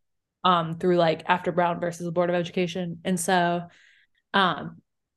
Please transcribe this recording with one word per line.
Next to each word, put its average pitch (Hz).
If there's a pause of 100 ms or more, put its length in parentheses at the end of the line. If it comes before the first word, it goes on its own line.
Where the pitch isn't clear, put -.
(440)
off, 185
um, 165
through, 180
like, 165
after 180
Brown 175
versus 170
the 170
Board 175
of 175
Education. 175
And 185
so, 175 (640)
um, 170 (360)